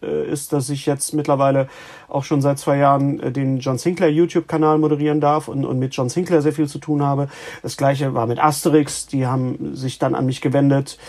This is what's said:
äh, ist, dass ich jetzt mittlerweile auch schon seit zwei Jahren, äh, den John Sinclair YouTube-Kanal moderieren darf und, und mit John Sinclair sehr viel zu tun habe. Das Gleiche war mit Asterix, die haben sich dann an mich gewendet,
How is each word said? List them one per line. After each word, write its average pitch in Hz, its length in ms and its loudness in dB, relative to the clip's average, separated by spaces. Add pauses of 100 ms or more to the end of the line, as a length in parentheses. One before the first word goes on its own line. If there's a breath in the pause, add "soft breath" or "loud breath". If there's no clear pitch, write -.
äh, 151 240 -4
ist, - 280 -6
dass 135 160 -2
ich 139 160 -4
jetzt 143 260 -2
mittlerweile 139 560 2 (400 loud breath)
auch - 160 -4
schon 147 160 0
seit 143 180 2
zwei 143 200 0
Jahren, 139 420 4
äh, 135 120 -4
den 135 260 0
John 131 180 -2
Sinclair 175 340 2
YouTube-Kanal 156 680 2
moderieren 151 420 2
darf 147 260 2
und, 135 200 -4
und 127 120 -2
mit 131 160 -2
John 127 140 -2
Sinclair 175 340 2
sehr 147 120 2
viel 151 140 0
zu - 100 -12
tun 147 240 -2
habe. 139 260 0 (340 loud breath)
Das - 140 -10
Gleiche 139 380 0
war 117 120 0
mit 120 160 0
Asterix, 147 640 2
die 131 200 -2
haben 131 500 -2
sich 131 220 -6
dann 135 160 0
an 131 100 -2
mich 135 160 -2
gewendet, 139 580 2 (100)